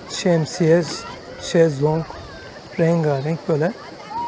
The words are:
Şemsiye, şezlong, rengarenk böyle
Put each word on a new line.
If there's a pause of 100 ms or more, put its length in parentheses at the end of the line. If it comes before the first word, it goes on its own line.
(100)
Şemsiye, (600)
şezlong, (720)
rengarenk
böyle (560)